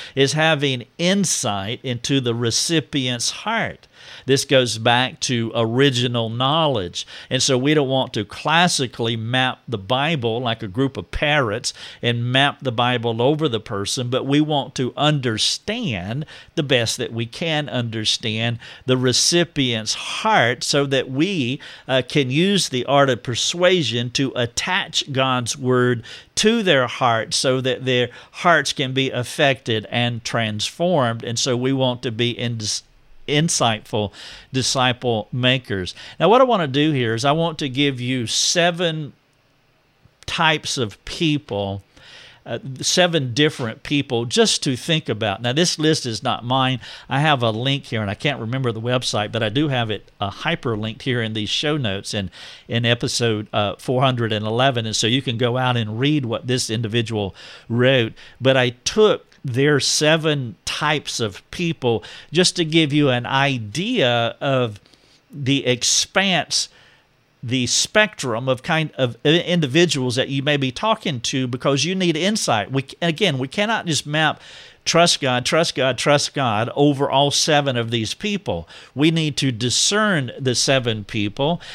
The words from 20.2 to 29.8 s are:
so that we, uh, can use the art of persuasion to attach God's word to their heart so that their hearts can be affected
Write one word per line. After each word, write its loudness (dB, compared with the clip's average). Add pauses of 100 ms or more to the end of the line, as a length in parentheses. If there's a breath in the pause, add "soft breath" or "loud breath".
so 2
that 0
we, 0 (260 loud breath)
uh, 2
can 2
use 2
the -2
art 4
of 0
persuasion 0
to 0
attach -2
God's 0
word 2 (320 loud breath)
to 4
their 4
heart 0
so 2
that -2
their 2 (220 loud breath)
hearts 2
can -4
be 0
affected 0